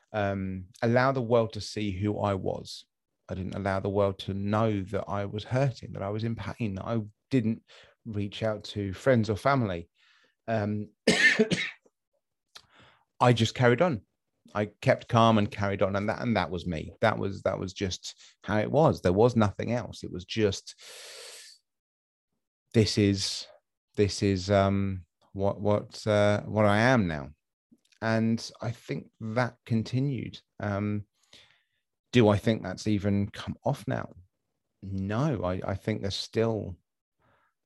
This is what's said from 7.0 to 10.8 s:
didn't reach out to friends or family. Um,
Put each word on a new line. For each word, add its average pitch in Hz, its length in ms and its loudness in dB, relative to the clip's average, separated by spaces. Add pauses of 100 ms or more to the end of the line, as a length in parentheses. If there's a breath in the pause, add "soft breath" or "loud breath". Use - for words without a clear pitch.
didn't 113 320 0 (420 loud breath)
reach 104 380 -6
out 107 220 -4
to 98 280 -6
friends 113 380 4
or 104 60 2
family. 107 520 0 (600 soft breath)
Um, 104 400 -2 (200)